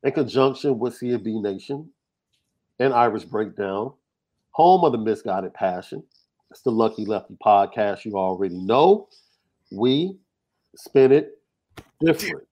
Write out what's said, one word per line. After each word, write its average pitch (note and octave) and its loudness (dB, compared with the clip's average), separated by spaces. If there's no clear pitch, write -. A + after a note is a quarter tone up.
in C#3 0
conjunction C3 -2
with A#2 -4
C B2 -6
N A#2 -4
B A2 -6
Nation A2+ -8
and C3 0
Irish A#2 0
Breakdown, G2+ -6
home F3+ 4
of C3+ 2
the A#2 -4
Misguided G2+ -6
Passion. F#2 -6
It's - -20
the C3 0
Lucky A2+ -2
Lefty G2+ -8
Podcast G2+ 2
you G#2 -6
already F#2 -4
know. C#3+ 2
We C#3 -2
spin C3+ 4
it - 0
different. D#3+ -2